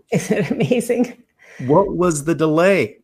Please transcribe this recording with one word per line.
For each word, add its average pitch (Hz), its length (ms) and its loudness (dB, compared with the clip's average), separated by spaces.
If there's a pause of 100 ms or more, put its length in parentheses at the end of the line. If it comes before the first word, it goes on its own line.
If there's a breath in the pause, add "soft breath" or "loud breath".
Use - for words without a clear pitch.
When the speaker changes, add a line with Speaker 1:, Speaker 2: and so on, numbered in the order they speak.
Speaker 1:
<laughs> - 80 -16
Isn't 214 260 -2
it 170 140 -2
amazing? 233 720 -2 (440 loud breath)
Speaker 2:
What 180 280 2
was 165 280 0
the 160 100 -2
delay? 156 720 0